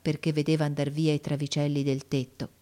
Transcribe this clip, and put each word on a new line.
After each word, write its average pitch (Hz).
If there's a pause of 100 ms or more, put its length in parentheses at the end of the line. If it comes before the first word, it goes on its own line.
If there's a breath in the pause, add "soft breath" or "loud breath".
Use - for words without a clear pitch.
perché 156
vedeva 151
andar 143
via 151
i 147
travicelli 147
del 135
tetto. 131 (120)